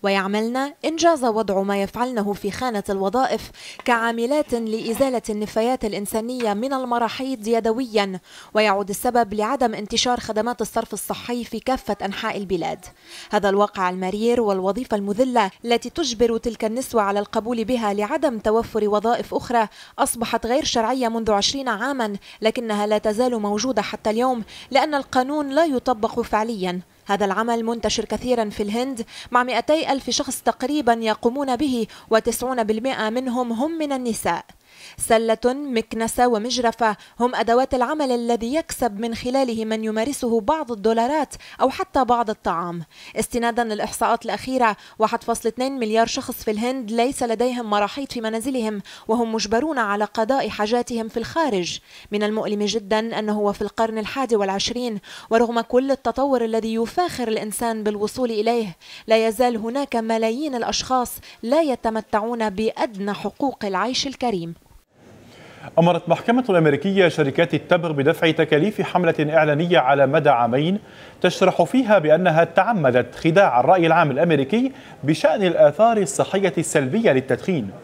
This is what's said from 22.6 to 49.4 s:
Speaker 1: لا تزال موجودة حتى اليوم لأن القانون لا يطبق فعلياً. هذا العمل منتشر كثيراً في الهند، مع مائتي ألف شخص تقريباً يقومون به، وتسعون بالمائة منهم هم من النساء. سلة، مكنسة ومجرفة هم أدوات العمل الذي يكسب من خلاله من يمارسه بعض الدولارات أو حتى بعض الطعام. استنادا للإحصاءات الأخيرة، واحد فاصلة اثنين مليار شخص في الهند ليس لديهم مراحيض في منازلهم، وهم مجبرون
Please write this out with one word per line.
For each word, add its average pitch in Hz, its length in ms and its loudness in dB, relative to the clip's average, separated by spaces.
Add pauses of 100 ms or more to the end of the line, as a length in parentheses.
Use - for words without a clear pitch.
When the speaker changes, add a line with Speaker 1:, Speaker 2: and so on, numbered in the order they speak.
Speaker 1:
لا 214 120 2
تزال 226 400 0
موجودة 208 440 -2
حتى - 280 -4
اليوم 240 340 0 (260)
لأن 277 240 2
القانون 277 540 -2
لا 285 160 2
يطبق 247 560 -2
فعلياً. 208 600 -2 (260)
هذا - 180 0
العمل 226 400 0
منتشر 226 400 -2
كثيراً 226 440 -2
في 208 140 -6
الهند، 226 420 -4 (260)
مع 247 120 4
مائتي 254 500 0
ألف 269 180 -4
شخص 269 320 -4
تقريباً 254 500 0
يقومون 240 640 0
به، 247 300 0 (240)
وتسعون 233 540 0
بالمائة 220 460 -2
منهم 247 420 -2
هم 302 260 -2
من 294 140 -2
النساء. 226 520 -4 (520)
سلة، 226 480 2
مكنسة 247 840 0
ومجرفة 226 680 0 (240)
هم 247 140 0
أدوات 254 400 2
العمل 262 380 0
الذي 233 420 0
يكسب 240 460 -2
من 233 140 -4
خلاله 247 500 -2
من 220 200 -2
يمارسه 226 560 0
بعض 262 320 -2
الدولارات 226 600 0 (260)
أو 262 100 4
حتى 294 340 0
بعض 233 260 0
الطعام. 175 520 -4 (340)
استنادا 233 480 0
للإحصاءات 214 600 -2
الأخيرة، 226 520 0 (220)
واحد 220 240 0
فاصلة 226 300 -2
اثنين 262 260 -2
مليار 220 280 2
شخص - 380 -8
في 233 60 -2
الهند 233 400 -4
ليس 240 320 0
لديهم 240 480 -2
مراحيض 208 420 0
في 247 80 -6
منازلهم، 220 640 -4 (260)
وهم 226 260 0
مجبرون 233 440 0